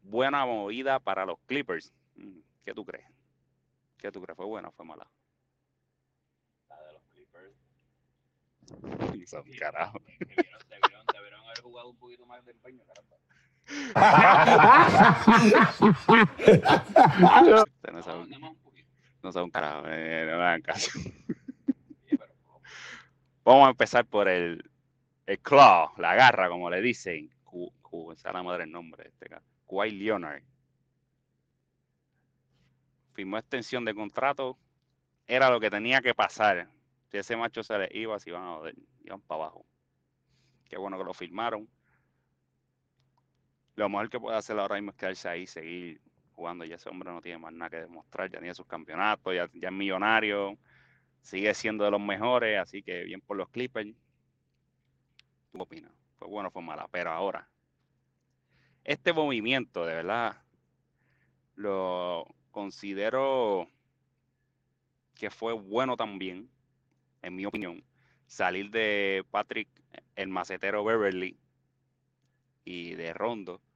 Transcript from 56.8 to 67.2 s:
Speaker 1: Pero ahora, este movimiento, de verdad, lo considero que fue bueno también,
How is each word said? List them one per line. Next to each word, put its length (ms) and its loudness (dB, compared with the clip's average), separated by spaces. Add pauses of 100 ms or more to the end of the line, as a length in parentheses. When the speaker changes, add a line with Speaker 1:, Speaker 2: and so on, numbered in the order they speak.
Speaker 1:
Pero 220 -6
ahora, 360 -8 (1400)
este 280 -4
movimiento, 760 -4
de 80 -6
verdad, 480 -6 (1120)
lo 720 -6 (240)
considero 1160 -6 (1500)
que 160 -10
fue 220 -10
bueno 440 -6
también, 520 -12 (720)